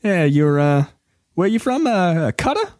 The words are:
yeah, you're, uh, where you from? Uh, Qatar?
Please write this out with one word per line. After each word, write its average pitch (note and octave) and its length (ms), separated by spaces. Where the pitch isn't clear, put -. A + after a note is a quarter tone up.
yeah, F#3+ 220
you're, D3 360
uh, C#3+ 240
where F3+ 140
you A3 100
from? C#4+ 280
Uh, F3+ 460
Qatar? G4+ 480